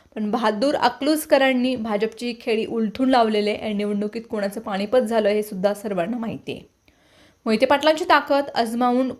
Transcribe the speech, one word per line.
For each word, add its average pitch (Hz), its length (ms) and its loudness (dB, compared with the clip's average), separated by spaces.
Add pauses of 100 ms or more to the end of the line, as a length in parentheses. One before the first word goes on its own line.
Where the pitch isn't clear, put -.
(160)
पण 214 140 -2
बहादूर 220 440 0
अकलूजकरांनी 269 1000 2
भाजपची 220 640 -4
खेळी 220 260 -2
उलथून 233 440 0
लावलेले 214 440 2
आणि - 200 -6
निवडणुकीत 208 560 -4
कोणाचं 202 300 -4
पानिपत 208 380 -2
झालं 220 300 2
हे 214 140 2
सुद्धा 202 320 -2
सर्वांना 202 420 -4
माहिती 220 360 -8
आहे. - 220 -16 (720)
मोहिते 226 200 2
पाटलांची 302 380 2
ताकद 285 500 2
आजमावून 247 640 0